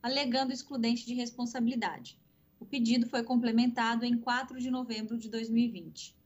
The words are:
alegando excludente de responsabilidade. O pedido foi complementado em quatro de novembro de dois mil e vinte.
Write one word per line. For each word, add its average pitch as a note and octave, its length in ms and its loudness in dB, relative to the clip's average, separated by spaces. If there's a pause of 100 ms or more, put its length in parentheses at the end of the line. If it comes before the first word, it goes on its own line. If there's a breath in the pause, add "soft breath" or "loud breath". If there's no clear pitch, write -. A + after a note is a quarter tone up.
alegando B3+ 500 0
excludente A#3+ 540 -2
de A#3+ 80 -4
responsabilidade. A#3+ 1040 -2 (420 soft breath)
O A#3 60 -14
pedido A#3+ 400 2
foi A#3+ 160 -2
complementado A#3 840 2
em A#3+ 140 2
quatro B3+ 400 -2
de B3+ 120 -4
novembro A#3 460 -4
de A3+ 140 -8
dois A3+ 180 -4
mil A#3 160 6
e A#3 40 2
vinte. E3+ 460 -10 (120)